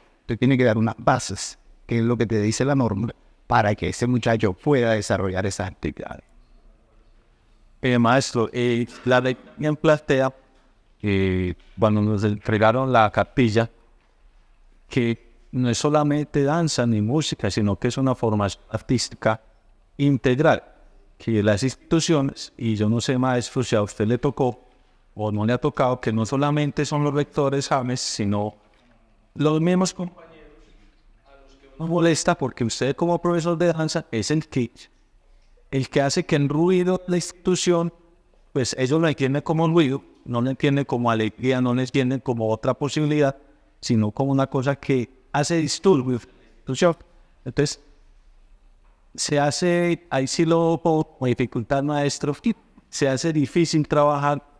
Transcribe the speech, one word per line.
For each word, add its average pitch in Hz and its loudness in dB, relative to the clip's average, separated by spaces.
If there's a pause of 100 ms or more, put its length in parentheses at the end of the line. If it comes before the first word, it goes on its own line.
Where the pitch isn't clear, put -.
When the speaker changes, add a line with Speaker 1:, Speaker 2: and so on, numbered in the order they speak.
(220)
Speaker 1:
Usted 117 -8
tiene 127 4
que 127 2
dar 110 4
unas 110 0
bases, - -4 (260)
que 120 -2
es 113 0
lo 120 2
que 117 0
te 107 0
dice 110 0
la 139 0
norma, 110 -2 (360)
para 110 2
que - -4
ese - -4
muchacho 113 0
pueda 120 2
desarrollar 98 -2
esas 95 -6
actividades. - -10 (1600)
Speaker 2:
Eh, 123 2
maestro, 117 2
eh, 120 0 (160)
la 123 4
ley 127 0
también - -6
plantea, 143 2 (680)
eh, 92 0 (220)
cuando 107 2
nos 104 0
entregaron 110 0
la 110 4
cartilla, 113 0 (1200)
que 117 -4 (180)
no 127 0
es 113 0
solamente 147 0
danza 147 0
ni 107 2
música, 113 -2
sino 104 0
que 123 -2
es - -4
una 135 0
formación 104 -2
artística - -2 (560)
integral, 139 2 (540)
que 107 0
las 104 2
instituciones, 147 -2
y 113 -2
yo 104 0
no 113 0
sé, 131 -2
maestro, 127 -2
si 117 -2
a 104 4
usted 104 -2
le 120 0
tocó 127 -4 (440)
o 104 -6
no 104 -2
le 117 0
ha 123 2
tocado, 127 -2
que 113 -4
no 110 0
solamente 147 -2
son 147 -2
los 147 -2
rectores, 143 -2
James, 123 -2
sino 104 -4 (800)
los 151 2
mismos 180 2
compañeros - -14 (720)
a - -20
los - -20
que 139 -20
uno 160 -8
molesta, 165 2
porque 127 -6
usted 127 -2
como 170 -2
profesor 170 0
de 170 2
danza 160 -4
es 113 -4
el 156 0
que, 123 -2 (1000)
el 135 -2
que 139 2
hace 139 -2
que 165 0
el 143 2
ruido 180 2
de 180 -12
la 175 0
institución, 170 0 (600)
pues 127 -2
ellos 131 0
lo 165 2
entienden 139 0
como 160 0
ruido, 151 2 (220)
no 123 -2
lo 131 0
entienden 139 0
como 120 -2
alegría, 113 0
no 123 2
lo 127 0
entienden 131 0
como 113 -2
otra 127 0
posibilidad, 147 0 (440)
sino 107 2
como 139 -2
una 135 2
cosa 135 -2
que 127 -2 (220)
hace 151 0
disturbios 139 0
en - -20
la - -20
institución. 160 -2 (460)
Entonces, 139 -2 (1400)
se - -2
hace, 175 0
ahí 135 -2
sí - 0
lo 165 2
puedo 156 0
dificultar, 127 -2
maestro, 147 -2 (540)
se 139 0
hace 156 -2
difícil 151 0
trabajar 147 2 (160)